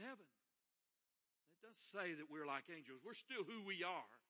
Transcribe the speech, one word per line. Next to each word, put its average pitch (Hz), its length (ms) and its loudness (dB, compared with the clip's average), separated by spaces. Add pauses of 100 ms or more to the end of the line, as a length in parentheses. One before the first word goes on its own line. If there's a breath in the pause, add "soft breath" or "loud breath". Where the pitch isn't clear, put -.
heaven." 214 240 -6 (1300)
It 226 160 -14
does - 80 -12
say 190 320 2
that 156 160 -2
we're 151 160 0
like 139 240 4
angels. 131 320 -6
We're 226 160 -6
still 220 320 0
who 220 160 -2
we 190 160 2
are. 165 320 2 (180)